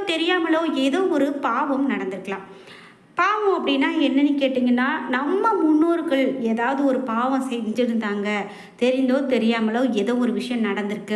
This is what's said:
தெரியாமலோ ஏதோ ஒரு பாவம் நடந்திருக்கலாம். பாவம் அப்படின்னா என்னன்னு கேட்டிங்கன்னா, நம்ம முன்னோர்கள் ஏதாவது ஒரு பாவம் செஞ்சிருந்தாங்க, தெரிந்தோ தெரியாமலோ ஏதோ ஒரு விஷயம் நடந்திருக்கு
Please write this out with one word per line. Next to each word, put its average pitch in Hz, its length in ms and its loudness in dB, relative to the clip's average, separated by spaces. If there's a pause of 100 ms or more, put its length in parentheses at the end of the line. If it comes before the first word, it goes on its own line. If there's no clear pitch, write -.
தெரியாமலோ 330 680 0
ஏதோ 269 280 0
ஒரு 294 300 0
பாவம் 269 580 -2
நடந்திருக்கலாம். 196 560 -6 (680)
பாவம் 392 400 2
அப்படின்னா 277 340 0 (100)
என்னன்னு 285 320 4 (100)
கேட்டிங்கன்னா, 254 440 2 (240)
நம்ம 370 440 0
முன்னோர்கள் 311 880 2
ஏதாவது 233 440 0
ஒரு 254 140 2
பாவம் 247 520 -2
செஞ்சிருந்தாங்க, 214 800 -2 (500)
தெரிந்தோ 254 380 2 (160)
தெரியாமலோ 226 600 2
ஏதோ 233 220 0
ஒரு 240 160 0
விஷயம் 220 340 -2
நடந்திருக்கு 202 500 -4